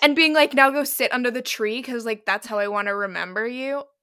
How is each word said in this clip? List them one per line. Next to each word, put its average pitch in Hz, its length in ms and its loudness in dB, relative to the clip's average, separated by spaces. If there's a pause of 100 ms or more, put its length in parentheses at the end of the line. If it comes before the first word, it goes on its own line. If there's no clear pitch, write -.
and 294 140 4
being 311 180 4
like, 302 200 4
"Now 269 160 6
go 285 140 0
sit 254 280 -2
under 247 180 0
the 247 120 -4
tree 226 400 -4
'cause, 240 240 -6
like, 214 200 -6
that's 202 200 -2
how 214 120 -4
I 202 100 0
wanna 202 280 -2
remember 185 520 -4
you." 269 360 -6 (180)